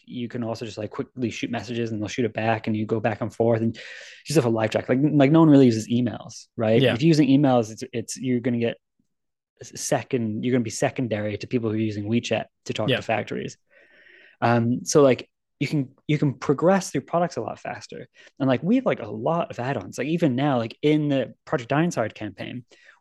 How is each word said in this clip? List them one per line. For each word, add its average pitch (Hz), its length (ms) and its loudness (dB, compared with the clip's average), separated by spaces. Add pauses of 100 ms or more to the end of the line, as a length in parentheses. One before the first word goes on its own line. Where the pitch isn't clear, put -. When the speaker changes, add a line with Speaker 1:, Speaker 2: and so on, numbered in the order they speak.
Speaker 1:
you 120 220 -8
can 120 140 -6
also 113 220 -6
just, 107 140 -10
like, 107 100 -6
quickly 127 400 -6
shoot 123 220 -6
messages 117 420 -4
and 107 80 -4
they'll 104 80 -6
shoot 123 160 -2
it 107 80 0
back 110 360 0
and 110 60 0
you 107 120 -2
go 113 140 -2
back 110 200 -2
and 110 140 -6
forth 117 260 2
and 117 160 -2
you - 60 -16 (420)
just 147 120 -2
have 131 100 4
a - 20 2
live 110 220 0
track. 110 180 -2
Like, 131 140 2
like, 143 280 4
no 160 100 8
one 160 100 8
really 139 160 8
uses 110 240 2
emails, 120 560 -4 (100)
right? 113 240 4
Speaker 2:
Yeah. 120 140 4
Speaker 1:
If 117 80 -4
you're 160 60 4
using 151 200 6
emails, 131 420 4
it's, 113 220 -14
it's, 117 240 -8
you're 123 240 -2
gonna 120 200 -2
get 117 180 -2 (840)
s-, - 180 -18
second, 113 640 -2
you're 123 100 -2
gonna 123 120 2
be 107 60 -8
secondary 107 680 -4
to 101 100 -10
people 117 220 -2
who 107 80 -2
are 110 40 0
using 104 280 -4
WeChat 113 380 0 (180)
to - 80 -6
talk 110 160 -4
Speaker 2:
Yeah. 120 80 2
Speaker 1:
to 101 60 -4
factories. 113 560 -6 (840)
Um, 117 420 2
so, - 160 4
like, 131 300 4 (280)
you 143 80 -2
can, 139 280 -2 (120)
you 151 120 0
can 143 160 0
progress 175 560 0
through 139 100 -4
products 170 380 -2
a - 20 -4
lot - 180 -8
faster. - 480 -12 (320)
And, 139 80 -2
like, 127 160 2
we 202 140 2
have, 262 80 0
like, 165 160 -2
a 107 80 -10
lot 131 420 -4
of - 80 -14
add-ons. 123 380 -6
Like, 127 120 -6
even 160 280 0
now, 135 220 0
like, 113 240 -6
in 151 260 2
the 135 240 -2 (140)
Project 127 240 -4
Dinosaur 143 400 0
campaign, 113 560 -12 (340)